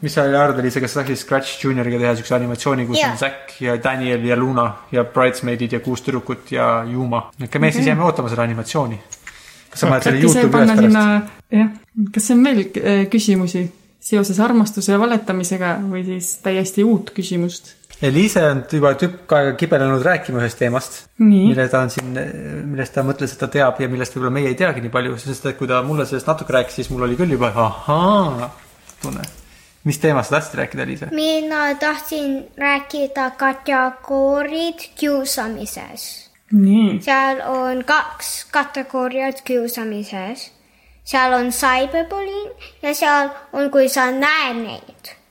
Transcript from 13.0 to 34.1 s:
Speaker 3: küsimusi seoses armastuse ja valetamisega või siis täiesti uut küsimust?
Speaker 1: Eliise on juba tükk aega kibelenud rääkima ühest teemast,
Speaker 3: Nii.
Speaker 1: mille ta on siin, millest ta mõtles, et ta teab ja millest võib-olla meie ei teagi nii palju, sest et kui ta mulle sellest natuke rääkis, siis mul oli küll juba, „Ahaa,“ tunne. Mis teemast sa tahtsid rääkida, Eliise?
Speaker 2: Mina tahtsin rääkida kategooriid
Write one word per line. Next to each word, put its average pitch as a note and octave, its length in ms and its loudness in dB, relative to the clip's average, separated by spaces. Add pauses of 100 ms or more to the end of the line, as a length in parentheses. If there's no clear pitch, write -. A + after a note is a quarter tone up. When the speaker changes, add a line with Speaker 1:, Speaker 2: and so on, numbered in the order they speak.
Speaker 3:
küsimusi F#3 560 2 (360)
seoses G3+ 380 2
armastuse G#3+ 520 2
ja G3+ 60 4
valetamisega F#3+ 840 0
või F#3+ 220 -4
siis F#3 260 -6 (120)
täiesti F#3+ 400 0
uut G#3 320 2
küsimust? F3 600 -4 (240)
Speaker 1:
Eliise E3+ 440 2
on C#3 200 2 (100)
juba C#3+ 240 4
tükk F3+ 400 -4
aega C#3 140 4 (100)
kibelenud C3+ 420 2
rääkima D3+ 380 0
ühest A#2 160 -2
teemast, B2 460 -2 (160)
Speaker 3:
Nii. G#3 320 8
Speaker 1:
mille C3 180 2
ta C3 160 2
on A#2+ 80 -2
siin, B2+ 220 -6 (500)
millest C3+ 320 -6
ta C#3 80 0
mõtles, C3+ 300 -4
et - 40 -20
ta C#3+ 80 -4
teab C3+ 320 2
ja C3 100 -2
millest B2 280 -4
võib-olla B2+ 160 -2
meie C#3 160 0
ei B2+ 80 -2
teagi D#3 240 -2
nii A#2 100 -8
palju, B2 300 -2
sest C3+ 260 -8
et C3+ 120 -6
kui C3 100 -4
ta B2+ 160 2
mulle D3 240 -2
sellest C3 180 -6
natuke D#3 240 -2
rääkis, B2+ 300 0
siis B2 100 -6
mul B2+ 140 -4
oli B2 120 0
küll F3 140 0
juba, A#2+ 240 0
„Ahaa,“ D3 920 2 (540)
tunne. C3+ 180 -8 (640)
Mis D3 140 -2
teemast C#3+ 320 2
sa C#3+ 100 2
tahtsid - 180 -10
rääkida, C3+ 240 -6
Eliise? C3 300 -8
Speaker 2:
Mina D#4 640 -2
tahtsin D4 720 -4 (100)
rääkida C#4 800 -2
kategooriid C#4 1400 -2 (160)